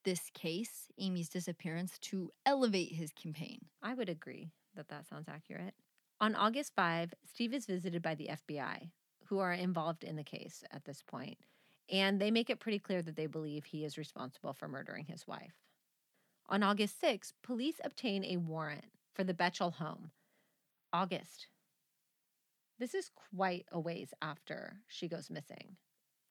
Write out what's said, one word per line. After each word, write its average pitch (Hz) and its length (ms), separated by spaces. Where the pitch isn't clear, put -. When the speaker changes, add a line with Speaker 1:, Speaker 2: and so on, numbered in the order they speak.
Speaker 1:
this 185 280
case, - 680
Amy's 180 300
disappearance, 175 720
to 185 320
elevate 240 480
his 160 200
campaign. - 560
Speaker 2:
I 233 140
would 240 140
agree 160 420
that 151 140
that 147 180
sounds 156 220
accurate. 165 460
On 214 140
August 226 400
five, 170 400
Steve 233 300
is 269 120
visited 180 360
by 160 120
the 151 140
F 156 180
B 151 120
I, - 340
who 196 120
are 185 140
involved 170 500
in 165 140
the 151 80
case - 460
at 147 140
this 143 180
point, - 360
and 196 320
they 208 100
make 226 200
it 233 100
pretty 208 180
clear 185 240
that 160 140
they 156 100
believe 151 400
he 156 180
is 147 140
responsible 135 540
for 156 160
murdering 139 380
his 170 200
wife. - 280
On 202 160
August 202 360
sixth, 262 440
police 254 420
obtain 196 400
a 180 120
warrant 160 560
for 190 100
the 185 100
Betchel 175 400
home. 160 360
August. 180 540
This 247 160
is 381 140
quite 180 640
a 175 100
ways 170 400
after 156 680
she - 200
goes 156 220
missing, - 460